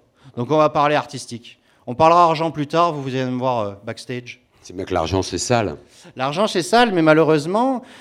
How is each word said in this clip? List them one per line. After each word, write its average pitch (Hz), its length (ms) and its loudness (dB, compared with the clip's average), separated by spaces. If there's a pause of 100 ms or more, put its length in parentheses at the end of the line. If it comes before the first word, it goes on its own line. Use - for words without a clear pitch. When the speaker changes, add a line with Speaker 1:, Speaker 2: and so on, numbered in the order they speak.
(360)
Speaker 1:
Donc 120 160 -6
on 156 60 2
va 151 120 4
parler 151 240 0
artistique. - 640 -8 (300)
On 123 80 -8
parlera 165 300 6
argent 160 260 0
plus 147 160 -6
tard, 165 260 0
vous, 147 80 -8
vous 131 140 -6
allez 131 100 -2
me 127 140 -4
voir, 123 220 -2
euh, 101 120 -6 (120)
backstage. 123 560 -12 (200)
Speaker 2:
C'est - 140 -18
bien 90 100 -6
que 92 80 -6
l'argent, 87 300 0
c'est - 160 -6
sale. 104 380 -2 (380)
Speaker 1:
L'argent, 147 300 -2
c'est 202 160 -2
sale, 233 320 2
mais 170 80 2
malheureusement, 160 800 2 (200)